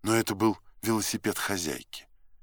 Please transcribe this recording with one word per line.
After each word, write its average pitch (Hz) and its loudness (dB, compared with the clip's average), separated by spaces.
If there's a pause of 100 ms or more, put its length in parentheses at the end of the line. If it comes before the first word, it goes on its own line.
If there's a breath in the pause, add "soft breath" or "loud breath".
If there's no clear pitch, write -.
Но 110 4
это 110 2
был 104 2 (240)
велосипед 107 0
хозяйки. 80 -6 (360)